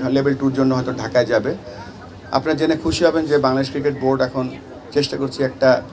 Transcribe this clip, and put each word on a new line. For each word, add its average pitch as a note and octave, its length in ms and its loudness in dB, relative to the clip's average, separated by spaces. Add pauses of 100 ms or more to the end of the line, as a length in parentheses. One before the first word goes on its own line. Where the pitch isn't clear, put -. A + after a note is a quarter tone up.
লেভেল C3+ 260 2
টুর C3+ 180 0
জন্য C3 220 2
হয়তো B2 180 -2
ঢাকায় A2+ 320 2
যাবে। A2+ 300 0 (760)
আপনারা C#3+ 260 0
জেনে D#3+ 180 2
খুশি D#3+ 300 0
হবেন D#3+ 200 2
যে D3 120 2
বাংলাদেশ D#3+ 320 2
ক্রিকেট C#3+ 320 -2
বোর্ড C3 200 2
এখন B2+ 280 -2 (440)
চেষ্টা - 240 0
করছে C3+ 260 -4
একটা, B2+ 380 4 (120)